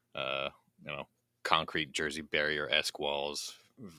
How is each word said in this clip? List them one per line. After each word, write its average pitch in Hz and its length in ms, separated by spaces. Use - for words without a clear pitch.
uh, 67 360
you - 80
know, 69 140
concrete 80 480
Jersey 78 300
barrier-esque 76 760
walls, 71 600